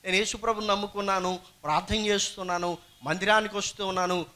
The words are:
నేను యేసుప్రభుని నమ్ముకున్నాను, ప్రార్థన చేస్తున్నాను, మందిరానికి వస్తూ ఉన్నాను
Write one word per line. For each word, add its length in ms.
నేను 100
యేసుప్రభుని 520
నమ్ముకున్నాను, 720
ప్రార్థన 320
చేస్తున్నాను, 800
మందిరానికి 540
వస్తూ 300
ఉన్నాను 380